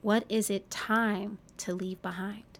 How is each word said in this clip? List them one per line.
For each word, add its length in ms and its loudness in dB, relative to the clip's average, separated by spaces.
What 260 4
is 220 0
it 200 -2
time 680 0
to 160 -4
leave 280 -4
behind? 580 -8